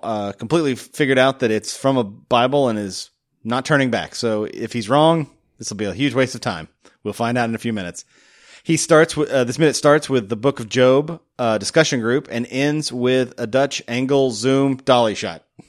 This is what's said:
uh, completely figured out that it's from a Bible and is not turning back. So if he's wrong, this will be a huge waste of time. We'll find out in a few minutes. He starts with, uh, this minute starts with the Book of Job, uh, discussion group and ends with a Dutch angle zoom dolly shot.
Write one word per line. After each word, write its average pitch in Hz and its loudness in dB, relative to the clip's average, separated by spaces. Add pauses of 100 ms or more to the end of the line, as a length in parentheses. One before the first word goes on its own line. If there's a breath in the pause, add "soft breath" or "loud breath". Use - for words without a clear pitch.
uh, 104 -4
completely 135 -2
figured 135 0
out 135 2
that 117 0
it's 107 -4
from 135 0
a 120 2
Bible 123 0
and 110 -2
is 98 -8 (320)
not 123 -4
turning 139 2
back. 95 -4
So 107 -2
if - -8
he's 107 -6
wrong, 151 4 (300)
this 113 -12
will 107 -10
be 104 -4
a 95 -4
huge 120 -2
waste 127 0
of 117 -12
time. 82 -6 (340 soft breath)
We'll 104 -6
find 120 -2
out 120 0
in 113 -4
a - -10
few 117 -4
minutes. 92 -8 (580 soft breath)
He 165 0
starts 165 4
with, 151 -2
uh, 131 2
this 120 -4
minute 147 2
starts 151 2
with 123 0
the 113 -4
Book 120 -2
of 113 -10
Job, 135 2 (160)
uh, 113 0
discussion 143 2
group 117 -2
and 117 -4
ends 147 -2
with 127 0
a 117 -6
Dutch 135 0
angle 131 0
zoom 135 0
dolly 120 2
shot. 85 -10 (260)